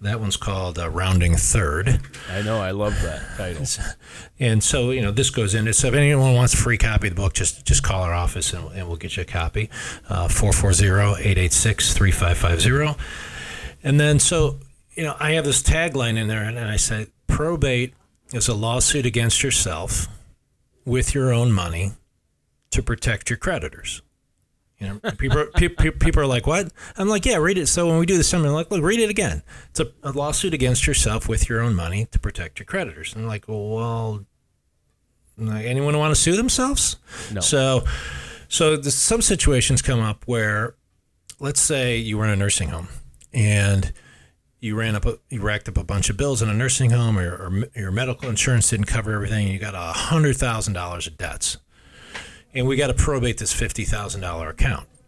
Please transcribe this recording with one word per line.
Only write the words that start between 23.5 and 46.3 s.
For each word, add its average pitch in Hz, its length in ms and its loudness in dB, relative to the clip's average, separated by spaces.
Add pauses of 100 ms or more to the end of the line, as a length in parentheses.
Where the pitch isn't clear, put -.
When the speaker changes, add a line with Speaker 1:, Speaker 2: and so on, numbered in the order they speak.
Speaker 1:
You 101 80 -8
know, 104 240 -6
people, 135 420 0
pe-, 175 140 4
pe-, 160 240 2
people - 280 4
are 143 60 2
like, 123 220 0
"What?" 170 220 0 (280)
I'm 196 100 0
like, 208 160 2
"Yeah, 233 120 4
read 175 200 2
it." 175 120 0
So 175 180 2
when 160 120 4
we 170 80 4
do 190 120 2
the 156 60 4
seminar, 160 260 2
I'm 147 60 2
like, 165 160 -4
"Look, 175 100 0
read 202 180 2
it 214 80 4
again. 131 340 -2 (280)
It's - 100 -4
a, 156 60 0 (160)
a 143 80 -8
lawsuit 147 420 -2
against 127 340 2
yourself 110 420 2
with 110 200 2
your 113 140 0
own 117 140 2
money 87 340 -2
to - 80 0
protect 87 400 -6
your 101 80 -16
creditors." 98 480 -8
And 110 80 -8
I'm 113 60 -6
like, 104 200 -8
"Well, 107 220 -6
well, 113 560 -4 (1120)
anyone 120 600 -2
wanna 151 160 2
sue 170 220 2
themselves?" 254 600 0 (360)
Speaker 2:
No. 98 80 -6
Speaker 1:
So, 131 440 2 (640)
so 156 280 2
there's 139 180 -2
some 226 280 2
situations 139 600 2
come 123 180 0
up 107 260 -4
where, 110 480 0 (640)
let's 143 200 -2
say 127 360 2
you 110 220 -2
were 107 60 0
in 107 60 2
a 101 60 2
nursing 101 340 0
home 87 180 -8 (440)
and 101 600 2 (680)
you 107 160 -6
ran 113 200 -2
up 101 100 -4
a, 113 120 -2 (100)
you 113 120 -8
racked 104 280 -2
up 98 80 -4
a 101 80 -2
bunch 101 240 -2
of 101 80 -2
bills 135 240 0